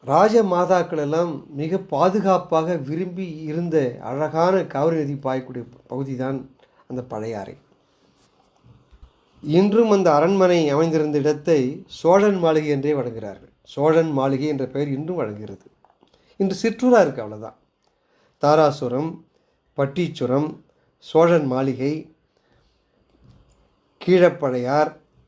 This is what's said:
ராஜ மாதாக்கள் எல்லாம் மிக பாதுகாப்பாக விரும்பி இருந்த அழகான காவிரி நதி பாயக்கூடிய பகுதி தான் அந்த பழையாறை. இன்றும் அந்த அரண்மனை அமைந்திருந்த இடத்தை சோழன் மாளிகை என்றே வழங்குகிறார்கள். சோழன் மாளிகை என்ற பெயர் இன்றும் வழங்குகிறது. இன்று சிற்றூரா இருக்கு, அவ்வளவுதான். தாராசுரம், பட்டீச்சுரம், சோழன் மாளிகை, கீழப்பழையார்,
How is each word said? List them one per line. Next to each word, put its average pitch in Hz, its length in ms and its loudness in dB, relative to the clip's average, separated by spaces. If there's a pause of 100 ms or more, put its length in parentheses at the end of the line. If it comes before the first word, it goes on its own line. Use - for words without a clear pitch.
ராஜ 208 380 4
மாதாக்கள் 175 560 0
எல்லாம் 151 560 -4
மிக 160 240 -4
பாதுகாப்பாக 180 960 0
விரும்பி 170 640 -8
இருந்த 156 680 -2
அழகான 156 640 0
காவிரி 160 300 -2
நதி 147 180 -4
பாயக்கூடிய 131 500 -8 (220)
பகுதி 135 300 -8
தான் 131 340 -6 (360)
அந்த 127 160 -10
பழையாறை. 110 540 -10 (1900)
இன்றும் 202 480 4
அந்த 190 240 4
அரண்மனை 175 540 4
அமைந்திருந்த 151 500 0
இடத்தை 147 680 0
சோழன் 196 520 2
மாளிகை 156 320 0
என்றே 143 220 0
வழங்குகிறார்கள். 113 600 -8 (100)
சோழன் 160 480 2
மாளிகை 135 360 0
என்ற 135 200 -4
பெயர் 139 220 -4
இன்றும் 156 280 -6
வழங்குகிறது. 107 460 -8 (760)
இன்று 196 260 -2
சிற்றூரா 226 380 4
இருக்கு, 135 220 0
அவ்வளவுதான். 107 340 -14 (840)
தாராசுரம், 147 800 2 (560)
பட்டீச்சுரம், 143 840 -2 (380)
சோழன் 165 480 2
மாளிகை, 135 680 -4 (1900)
கீழப்பழையார், 151 920 2 (320)